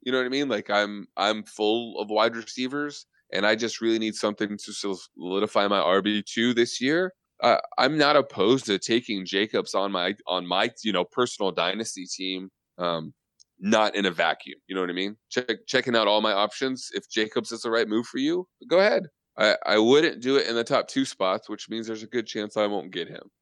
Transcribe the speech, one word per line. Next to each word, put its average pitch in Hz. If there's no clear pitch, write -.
you 127
know 131
what 127
I 123
mean? 139
Like, 104
I'm, 104
I'm 107
full 110
of 104
wide 110
receivers, 131
and 101
I 110
just 113
really 113
need 110
something 104
to 104
solidify 101
my 101
R 90
B 104
two 120
this 117
year. 165
Uh, 117
I'm 135
not 147
opposed 127
to 98
taking 113
Jacobs 98
on 101
my, 95
on 87
my, 101
you 110
know, 90
personal 113
dynasty 92
team, 92
um, 85
not 107
in 101
a 92
vacuum. 80
You 95
know 95
what 90
I 87
mean? 98
Check, 123
checking 127
out 110
all 107
my 107
options. 127
If -
Jacobs 110
is 113
the 117
right 113
move 117
for -
you, 165
go 170
ahead. 196
I, 107
I 104
wouldn't 131
do 131
it 127
in 117
the 117
top 117
two 135
spots, 95
which 107
means 110
there's 110
a 107
good 113
chance 107
I 104
won't 95
get 90
him. -